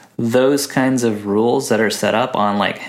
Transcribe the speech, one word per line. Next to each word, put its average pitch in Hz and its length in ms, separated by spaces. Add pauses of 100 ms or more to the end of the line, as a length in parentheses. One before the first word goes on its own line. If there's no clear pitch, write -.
(160)
those 131 500
kinds 131 380
of 104 220
rules 117 420
that 110 120
are 107 100
set - 240
up 123 220
on, 208 220
like, 196 300